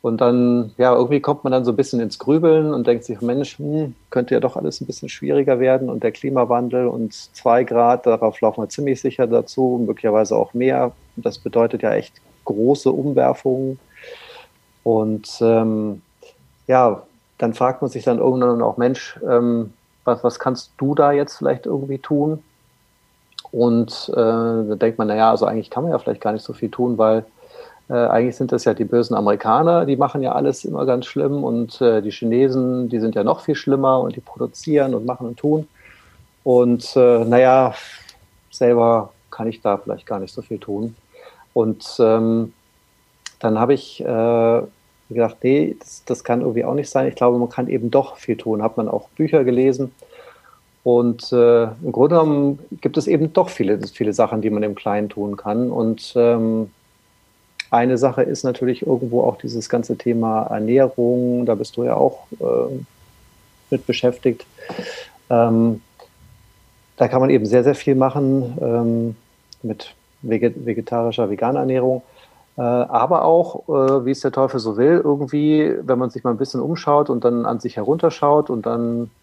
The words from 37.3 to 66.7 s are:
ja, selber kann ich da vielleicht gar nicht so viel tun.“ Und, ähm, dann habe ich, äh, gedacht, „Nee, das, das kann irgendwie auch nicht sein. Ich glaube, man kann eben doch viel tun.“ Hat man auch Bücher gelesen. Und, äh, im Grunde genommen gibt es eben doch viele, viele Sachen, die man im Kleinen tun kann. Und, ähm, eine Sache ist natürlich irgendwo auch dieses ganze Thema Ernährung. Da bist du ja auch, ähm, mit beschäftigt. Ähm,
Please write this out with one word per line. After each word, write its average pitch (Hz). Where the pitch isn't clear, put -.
ja, 131
selber 117
kann -
ich -
da 101
vielleicht -
gar 101
nicht 95
so -
viel 113
tun.“ 110
Und, 110
ähm, 113
dann 110
habe 120
ich, -
äh, 117
gedacht, 113
„Nee, 139
das, -
das -
kann 123
irgendwie 117
auch 127
nicht 143
sein. 135
Ich 135
glaube, 123
man 120
kann 123
eben 120
doch 135
viel 113
tun.“ 107
Hat 107
man 110
auch -
Bücher 156
gelesen. 127
Und, 120
äh, 117
im 120
Grunde 131
genommen 143
gibt -
es 151
eben 160
doch 180
viele, 107
viele 107
Sachen, 110
die 110
man 107
im 104
Kleinen 104
tun 101
kann. 117
Und, 113
ähm, 113
eine 120
Sache 127
ist -
natürlich 123
irgendwo 123
auch 113
dieses 117
ganze 117
Thema 113
Ernährung. 123
Da 113
bist 104
du 120
ja 123
auch, -
ähm, 62
mit 131
beschäftigt. 123
Ähm, 113